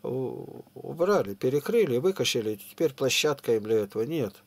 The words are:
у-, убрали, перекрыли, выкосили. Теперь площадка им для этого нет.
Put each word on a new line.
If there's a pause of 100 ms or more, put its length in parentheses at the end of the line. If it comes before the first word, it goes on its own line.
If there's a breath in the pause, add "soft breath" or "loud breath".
у-, (120)
убрали,
перекрыли,
выкосили. (100)
Теперь
площадка
им
для
этого
нет. (120)